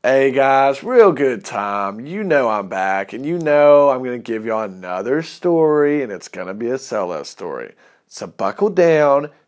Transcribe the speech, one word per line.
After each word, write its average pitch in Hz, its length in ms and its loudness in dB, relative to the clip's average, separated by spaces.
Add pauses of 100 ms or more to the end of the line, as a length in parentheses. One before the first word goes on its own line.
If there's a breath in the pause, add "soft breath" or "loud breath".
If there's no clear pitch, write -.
Hey 135 280 4
guys, 135 520 2
real 226 280 6
good 131 340 -2
time. 101 540 -4
You 175 240 -10
know 143 260 2
I'm 101 200 -4
back, 95 440 -4
and 123 100 -10
you 165 140 -4
know 147 540 6
I'm 131 120 -4
gonna 123 140 -6
give 113 300 -6
y'all 110 160 -2
another 95 580 -6
story, 151 800 0
and 113 100 -8
it's 90 160 -14
gonna 92 280 -10
be 117 140 -6
a 131 100 -4
solo 90 420 -6
story. 69 540 -12 (320 soft breath)
So - 180 -14
buckle 104 460 -4
down, 151 580 2 (180 soft breath)